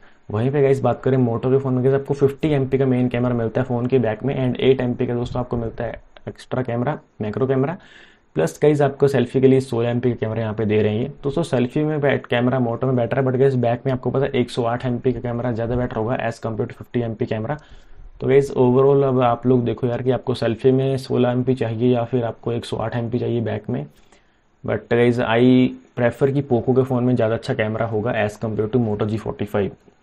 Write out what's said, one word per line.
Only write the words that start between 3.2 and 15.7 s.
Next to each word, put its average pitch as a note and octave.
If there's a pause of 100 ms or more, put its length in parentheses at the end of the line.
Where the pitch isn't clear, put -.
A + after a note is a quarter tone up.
मिलता A2+
है B2
phone A#2+
के C3
back A2
में C#3
and B2+
eight C3
एमपी B2
का B2
दोस्तों A#2+
आपको B2
मिलता A#2
है A2 (280)
extra -
camera, B2 (240)
macro A2
camera। C3+ (580)
Plus D#3+
guys D3
आपको C#3
selfie C3
के C3
लिए C3
सोलह A#2+
एमपी A#2+
का A#2
camera A2
यहाँ G#2+
पे A2+
दे G#2+
रहे G#2+
हैं। B2 (140)
दोस्तों C#3+
selfie B2
में D3+
बैट-, B2+
camera B2
Moto A#2+
में C3
बेटर A#2+
है, C3+
but C3
guys C3+
back A#2+
में C3+
आपको B2+
पता C3+
है C#3
एक A#2+
सौ B2
आठ A#2+
एमपी B2
का A#2
camera A#2+
ज़्यादा A#2